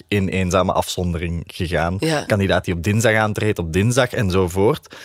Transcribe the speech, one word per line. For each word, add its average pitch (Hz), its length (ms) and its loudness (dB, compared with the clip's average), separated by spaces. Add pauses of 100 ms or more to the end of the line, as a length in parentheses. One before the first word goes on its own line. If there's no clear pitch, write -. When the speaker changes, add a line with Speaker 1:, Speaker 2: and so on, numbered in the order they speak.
Speaker 1:
in 98 220 0
eenzame 92 440 2
afzondering 85 760 -2
gegaan. 85 520 -2
Speaker 2:
Ja. 156 220 -2
Speaker 1:
Kandidaat 95 440 2
die 95 80 -2
op 85 100 -6
dinsdag 110 320 2
aantreedt, 107 440 0
op 82 140 -4
dinsdag 120 380 2
enzovoort. 95 920 0